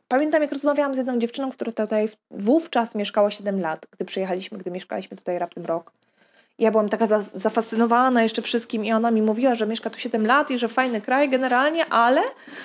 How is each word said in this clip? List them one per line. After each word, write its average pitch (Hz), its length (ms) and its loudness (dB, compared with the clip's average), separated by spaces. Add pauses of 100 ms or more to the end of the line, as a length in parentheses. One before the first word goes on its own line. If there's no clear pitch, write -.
Pamiętam, 302 340 2
jak 294 100 -2
rozmawiałam 285 420 0
z 262 40 -2
jedną 254 220 -2
dziewczyną, 254 320 -4
która - 200 -8
tutaj 214 360 -2
w-, 214 100 -12 (140)
wówczas 233 640 0
mieszkała 208 360 0
siedem 196 300 -4
lat, 160 300 -6
gdy - 140 -8
przyjechaliśmy, 190 520 -6
gdy 185 140 -8
mieszkaliśmy 190 460 -10
tutaj 180 220 -6
raptem 170 260 -8
rok. 165 260 -4 (680)
Ja 220 120 4
byłam 208 180 2
taka 220 180 0
za-, 208 260 2
zafascynowana 233 880 2
jeszcze 226 180 0
wszystkim 226 440 -4
i 226 80 0
ona 226 180 2
mi 220 100 4
mówiła, 233 340 2
że 220 120 -2
mieszka 220 220 -4
tu - 100 -12
siedem 220 280 -2
lat 285 240 4
i 247 80 -2
że 233 80 0
fajny 233 340 0
kraj 269 280 2
generalnie, 262 560 2
ale 240 360 4 (420)